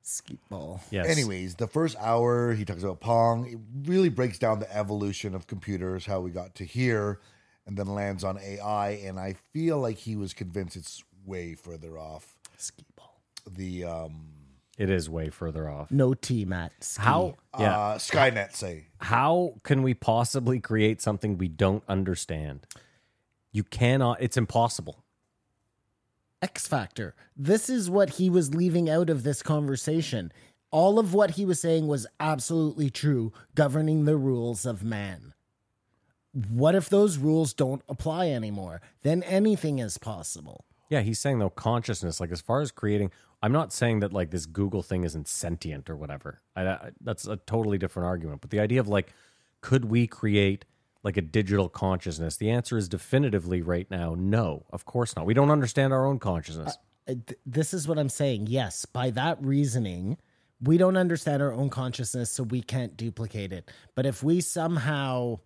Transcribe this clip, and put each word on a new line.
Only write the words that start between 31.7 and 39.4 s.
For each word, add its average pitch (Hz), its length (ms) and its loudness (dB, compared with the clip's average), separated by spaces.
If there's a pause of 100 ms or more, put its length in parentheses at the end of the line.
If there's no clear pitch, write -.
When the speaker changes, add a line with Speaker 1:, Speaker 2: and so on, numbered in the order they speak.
Speaker 1:
was 139 200 -2 (100)
absolutely 156 720 0
true, 123 440 0 (220)
governing 156 500 4
the 151 100 6
rules 123 500 0
of 110 160 -4
man. 101 520 -6 (960)
What 127 440 2
if 190 120 2
those 196 300 4
rules 156 360 2
don't 131 360 -2
apply 160 400 -2
anymore? 101 500 -4 (220)
Then 165 220 2
anything 185 560 2